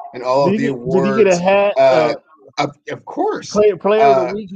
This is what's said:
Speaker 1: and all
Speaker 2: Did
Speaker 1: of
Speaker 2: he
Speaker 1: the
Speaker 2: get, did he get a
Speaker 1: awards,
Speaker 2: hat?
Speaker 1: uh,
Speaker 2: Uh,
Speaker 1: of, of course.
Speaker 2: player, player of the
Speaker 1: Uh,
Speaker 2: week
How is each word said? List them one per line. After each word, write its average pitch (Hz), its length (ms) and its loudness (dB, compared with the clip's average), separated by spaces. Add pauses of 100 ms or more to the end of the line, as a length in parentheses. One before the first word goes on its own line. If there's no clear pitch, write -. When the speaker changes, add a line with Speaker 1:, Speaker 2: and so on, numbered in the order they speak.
(140)
Speaker 1:
and 123 100 -12
all 131 260 2
Speaker 2:
Did 202 60 0
Speaker 1:
of 220 40 -4
Speaker 2:
he - 80 -2
Speaker 1:
the - 60 -2
Speaker 2:
get, 123 180 -8
did 185 140 2
he 202 180 2
get 190 40 6
a 180 100 2
Speaker 1:
awards, - 20 -4
Speaker 2:
hat? 196 380 2
Speaker 1:
uh, 135 360 2 (440)
Speaker 2:
Uh, 143 60 -2
Speaker 1:
of, 139 120 -6 (140)
of 123 160 -12
course. - 460 -6
Speaker 2:
player, 208 260 2
player 214 260 0
of 139 120 4 (120)
the - 40 -6
Speaker 1:
Uh, - 20 -8
Speaker 2:
week 208 220 -10